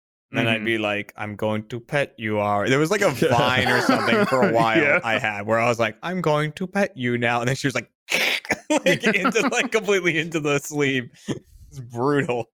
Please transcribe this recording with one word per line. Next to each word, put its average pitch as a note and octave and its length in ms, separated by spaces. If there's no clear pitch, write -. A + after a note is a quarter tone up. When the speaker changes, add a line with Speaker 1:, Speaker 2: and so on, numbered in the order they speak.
Speaker 1:
And A2+ 80
then A2+ 80
I'd A2+ 120
Speaker 2:
Mm-hmm. G#2+ 80
Speaker 1:
be A2+ 120
like, G#2 380
"I'm G#2 180
going G#2+ 360
to A#2+ 100
pet C#3+ 360
you, G#2+ 220
Ari." G2+ 320
There C3+ 80
was, D#3+ 140
like, G#3 80
a G3 100
Speaker 3:
<laughs> - 0
Speaker 1:
Vine B2+ 560
or B2 140
something C3+ 460
for D#3 220
a - 40
Speaker 2:
<laughs> - 20
Speaker 1:
while A2+ 260
Speaker 2:
Yeah. D3 220
Speaker 1:
I A2 160
had G#2 280
where A2 120
I A#2 100
was A#2 120
like, A2 240
"I'm F3+ 160
going D3+ 320
to F3+ 160
pet G3+ 280
you B2 220
now." A#2+ 220
And A#2+ 80
then C3 80
she - 100
was B2 80
like, A#2+ 160
<laughs> - 580
like, - 320
into, A3+ 460
like, A#3+ 240
completely F#3 460
into D#3+ 200
the C#3+ 220
sleeve. C3+ 500
It's C#3+ 120
brutal. B2 800